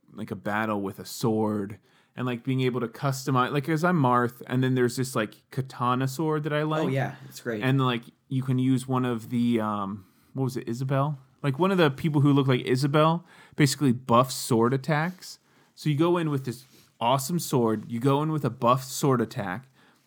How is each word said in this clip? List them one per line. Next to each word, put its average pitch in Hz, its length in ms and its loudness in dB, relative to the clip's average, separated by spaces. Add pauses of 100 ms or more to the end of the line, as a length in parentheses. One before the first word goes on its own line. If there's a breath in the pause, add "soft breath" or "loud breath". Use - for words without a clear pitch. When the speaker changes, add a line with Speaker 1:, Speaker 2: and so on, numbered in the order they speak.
(120)
Speaker 1:
like, 107 200 -12
a 98 40 -6
battle 104 460 -2
with 95 160 -6
a 90 80 -14
sword 107 720 -2 (380 soft breath)
and, 120 100 -6
like, 120 160 -6
being 131 200 -2
able 123 180 0
to 117 80 -4
customize, 131 640 0
like, 143 120 -2
'cause 160 200 0
I'm 180 120 4
Marth, 123 520 2
and 131 140 0
then 131 120 2
there's 123 220 2
this, 131 180 -4
like, 110 280 -4 (100)
katana 131 560 -2
sword 151 340 -2
that 151 100 -4
I 151 120 0
like. 156 200 -2
Speaker 2:
Oh, 139 40 0
yeah, 135 260 -2 (140)
it's - 120 -18
great. 113 220 -4
Speaker 1:
And, 131 180 2
like, 123 220 0 (260)
you 131 140 -2
can 131 160 -2
use 131 300 2
one 127 180 0
of 113 240 -4
the, 120 300 2
um, 104 440 -4 (300 soft breath)
what 135 100 -2
was 131 120 -4
it, - 120 -8
Isabel? 135 520 -2 (220)
Like, 135 180 -2
one 190 100 4
of 190 80 2
the 151 120 6
people 147 320 0
who 143 100 6
look 139 160 4
like 127 140 2
Isabel 151 640 2 (320 loud breath)
basically 143 360 2
buffs 120 420 2
sword 117 400 2
attacks. 156 640 -4 (360 soft breath)
So - 140 -4
you 147 80 2
go 175 220 4
in 160 100 -2
with 135 160 -2
this 117 220 -10 (340 soft breath)
awesome 135 380 0
sword, 113 520 0
you 117 100 -6
go 139 220 2
in 156 80 -2
with 156 140 -2
a 180 60 0
buff 127 340 2
sword 131 380 0
attack, 101 460 -6 (380 soft breath)